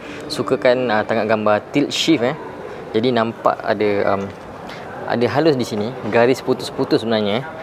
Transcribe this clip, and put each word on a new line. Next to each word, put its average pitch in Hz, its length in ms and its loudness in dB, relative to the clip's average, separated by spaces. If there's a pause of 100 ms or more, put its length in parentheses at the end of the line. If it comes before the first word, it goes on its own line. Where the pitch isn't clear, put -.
(300)
sukakan, 127 640 2
uh, 107 80 2
tangkap 110 320 0
gambar 107 260 4 (140)
tilt 143 160 2
shift, 147 320 2
eh, 139 160 0 (560)
jadi 117 160 4
nampak 113 560 2
ada, 101 480 2
um, 98 80 -2 (880)
ada 117 160 2
halus 139 320 2
di 113 80 -2
sini, 107 240 -4 (240)
garis 120 240 4
putus-putus - 640 0
sebenarnya, 110 400 0 (200)